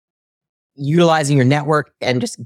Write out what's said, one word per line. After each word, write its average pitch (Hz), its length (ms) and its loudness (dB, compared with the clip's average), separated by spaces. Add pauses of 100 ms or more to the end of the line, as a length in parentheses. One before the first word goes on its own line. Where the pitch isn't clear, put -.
(760)
utilizing 151 640 0
your 131 80 4
network 147 560 -2
and 127 220 -2
just - 240 -10